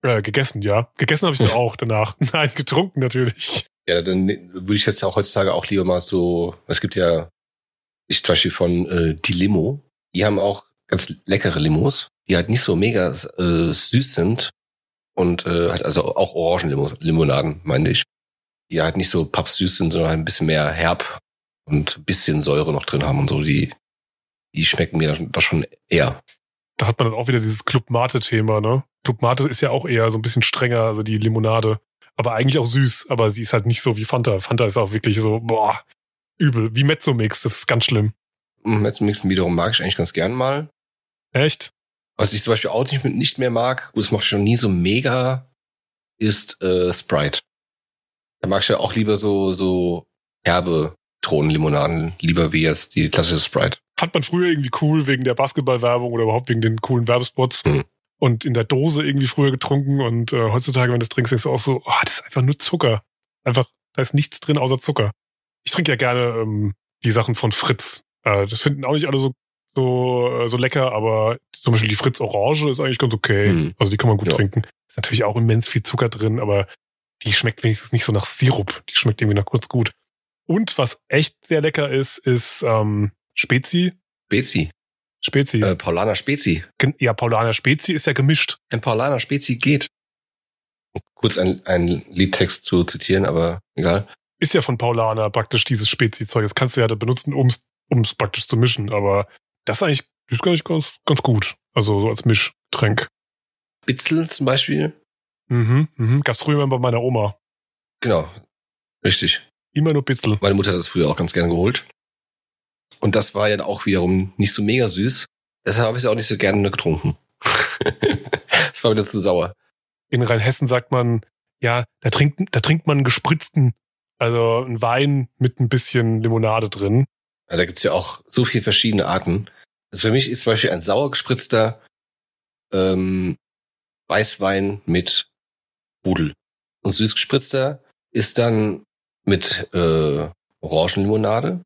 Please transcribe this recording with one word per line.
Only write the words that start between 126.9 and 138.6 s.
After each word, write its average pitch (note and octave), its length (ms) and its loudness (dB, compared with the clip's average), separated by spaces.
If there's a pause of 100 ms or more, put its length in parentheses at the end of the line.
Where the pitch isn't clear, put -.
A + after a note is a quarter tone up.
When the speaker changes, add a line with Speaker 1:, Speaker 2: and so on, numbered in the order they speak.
Speaker 2:
Ja, E2+ 60 -4
da F2 80 4
gibt's F2 180 -6
ja F2 100 2
auch F2 360 -4
so B2+ 160 2
viele A#2+ 200 -2
verschiedene G#2 420 2
Arten. F#2 400 -2 (460)
Also F#2+ 160 -2
für A2 40 2
mich C3+ 180 2
ist A#2+ 120 -4
zum A2+ 100 2
Beispiel - 180 2
ein E2+ 120 -4
sauer A2+ 280 0
gespritzter, A#2 680 0 (920)
ähm, F#2 640 0 (720)
Weißwein G2 800 0
mit - 420 0 (720)
Sprudel. E2+ 320 0 (500)
Und F#2+ 100 -2
süß A2 220 0
gespritzter C#3 680 -2 (280)
ist - 280 -2
dann A2 460 0 (400)